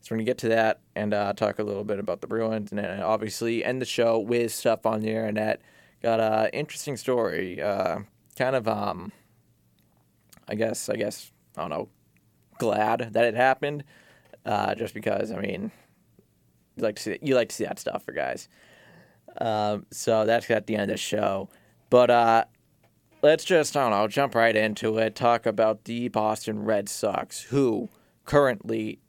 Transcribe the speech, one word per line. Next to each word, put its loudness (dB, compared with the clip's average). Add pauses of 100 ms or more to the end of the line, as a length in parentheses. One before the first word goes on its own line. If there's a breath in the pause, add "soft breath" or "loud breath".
So -20
we're -4
gonna -2
get 0
to -2
that 2 (160)
and, -2
uh, 0
talk -2
a -2
little -4
bit -4
about -6
the -12
Bruins, -2
and -4
then -4
obviously -2
end -2
the -4
show 2
with 0
stuff 0
on 0
the -4
internet. -2 (400 soft breath)
Got 2
a 2
interesting -8
story. -2
Uh, 0 (360)
kind 0
of, 0
um, -4 (1400 soft breath)
I -6
guess, -4
I -2
guess, -8 (240)
I -8
don't -6
know, -6 (680)
glad -2
that 2
it 0
happened. 0 (600 loud breath)
Uh, 0
just -6
because, -4
I -8
mean, -6 (1040 soft breath)
you -6
like -2
to -14
see, -6
you 0
like 2
to -10
see -4
that -8
stuff -8
for -12
guys. -6 (920 soft breath)
Um, -2
so 2
that's 2
at 2
the -2
end 0
of -2
the -6
show. -2 (420 soft breath)
But, 8
uh, 6 (760)
let's 6
just, 2
I 4
don't 4
know, 4
jump 0
right 4
into 2
it. 0
Talk 4
about 2
the -4
Boston -2
Red 0
Sox, -4
who 0 (360 soft breath)
currently 0